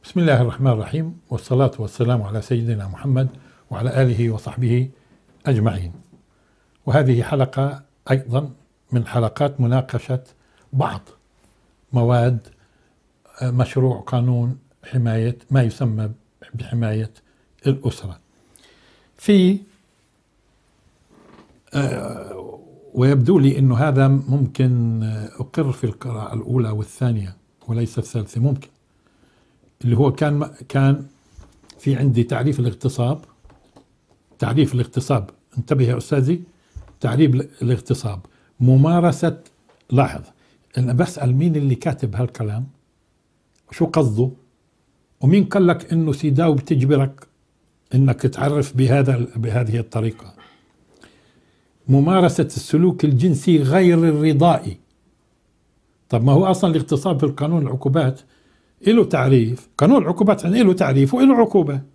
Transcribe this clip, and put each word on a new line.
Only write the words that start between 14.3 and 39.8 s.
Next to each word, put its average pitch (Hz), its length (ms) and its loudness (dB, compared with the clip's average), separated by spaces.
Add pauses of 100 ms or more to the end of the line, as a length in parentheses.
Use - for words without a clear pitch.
حماية 117 460 -2 (140)
ما 135 120 2
يسمى 110 460 -4 (440)
بحماية 110 580 -4 (560)
الأسرة. 120 520 -4 (1000)
في، 196 420 4 (2250)
آه، - 840 -6 (340)
ويبدو 135 460 4
لي 135 200 4
أنه 127 180 4
هذا 139 300 2
ممكن، 127 960 0
آه، 107 260 -8 (120)
أقر 139 300 -4
في - 120 -6
القراءة 113 500 -8
الأولى 117 360 -2
والثانية 107 680 -4 (300)
وليس 117 300 -4
الثالثة، 113 440 -6
ممكن، 139 260 -2 (1160)
اللي 117 140 2
هو 139 140 2
كان، 147 380 -2 (200)
كان 139 360 0 (760)
في 135 160 -2
عندي 120 280 0
تعريف 131 360 -2
الاغتصاب. 127 600 -4 (1160)
تعريف 127 360 0
الاغتصاب، 123 540 -4 (280)
انتبه 131 280 0
يا 123 120 -2
أستاذي، 151 460 -2 (560)
تعريف 127 360 2 (260)
الاغتصاب: 120 580 -4 (400)
ممارسة، 156 800 2 (500)